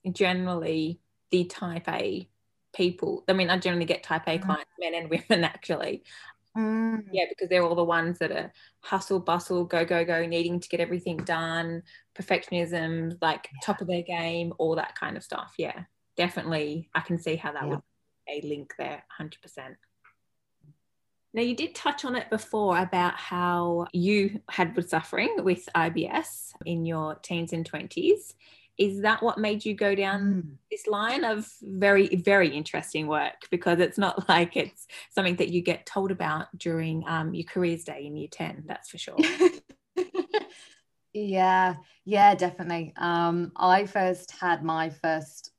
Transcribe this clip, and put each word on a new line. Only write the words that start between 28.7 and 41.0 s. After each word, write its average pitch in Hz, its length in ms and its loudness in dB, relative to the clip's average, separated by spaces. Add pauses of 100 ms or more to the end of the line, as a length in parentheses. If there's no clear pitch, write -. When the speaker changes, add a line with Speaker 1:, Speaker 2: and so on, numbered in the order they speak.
Speaker 1:
Is 196 240 2
that 214 200 4
what 226 160 2
made 214 260 0
you 214 100 -2
go 202 200 2
down 196 280 0
Speaker 2:
Mm. 175 340 0 (140)
Speaker 1:
this - 160 -8
line 226 380 0
of 220 260 -2 (120)
very, 202 540 6
very 185 320 6
interesting 156 580 -4
work? 147 280 0 (160)
Because 175 300 2
it's - 180 2
not 196 300 0
<laughs> - 0 -
like 175 280 4
it's - 300 -4 (240)
something 180 260 0
that 175 140 0
you 175 100 2
get 175 240 -2
told 190 260 -2
about 160 360 -2 (100)
during, 160 500 -2
um, 160 280 -2
your 165 100 -6
careers 170 400 0
day 143 220 -10
in 147 100 -10
year 151 140 -8
ten, 160 360 -10
that's - 240 -12
for 175 80 -16
sure. - 200 -8
Speaker 2:
<laughs> - 2000 -2